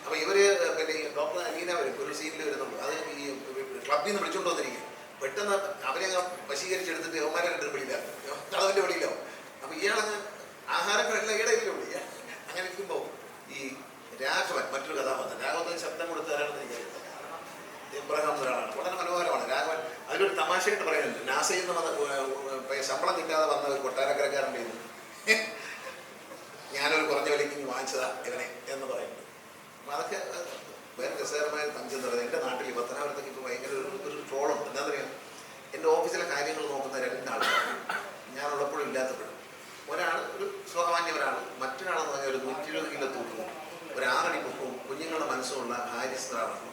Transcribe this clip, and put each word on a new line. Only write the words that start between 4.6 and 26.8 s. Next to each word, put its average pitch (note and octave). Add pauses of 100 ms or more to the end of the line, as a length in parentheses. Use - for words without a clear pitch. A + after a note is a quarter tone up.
പെട്ടെന്ന് G3+ (320)
അവരെ F3
അങ്ങ് F#3 (300)
വശീകരിച്ചെടുത്തിട്ട് E3+
യവന്മാരെ E3
കണ്ടിട്ട് C#3+
വിളിയില്ല, C3+ (640)
അതവൻ്റെ G3
വിളിയിലാവും. E3+ (440)
അപ്പോൾ E3
ഇയാളങ്ങ് G#3 (580)
ആഹാരം G3+
കഴിക്കുന്ന G#3+
ഇയാളെ A#3
ഇല്ല G#3+
വിളി. - (600)
അങ്ങനെ F3+
ഇരിക്കുമ്പോൾ F3+ (540)
ഈ C3+ (640)
രാഘവൻ, D3+ (100)
മറ്റൊരു C#3
കഥാപാത്രം, C3
രാഘവൻ E3+
ശബ്ദം E3
കൊടുത്ത് D#3
ആരാണെന്ന് C#3+
എനിക്കറിയില്ല, A#2+ (1040)
എബ്രഹാം D3+
എന്നൊരാളാണ്, C3
വളരെ F3+
മനോഹരമാണ് F3
രാഘവൻ. D#3+ (300)
അതിലൊരു F#3
തമാശയായിട്ട് F3+
പറയുന്നുണ്ട്, C3 (100)
നാസയിൽ E3+
നിന്ന് F3
വന്ന, - (140)
ഏ, C3+
ഏ, C3+
ശമ്പളം E3+
കിട്ടാതെ D#3
വന്ന C#3+
ഒരു C#3
കൊട്ടാരക്കരക്കാരൻ്റെ C3+
കയ്യിൽ A#2+
നിന്ന് - (1900)
ഞാനൊരു D#3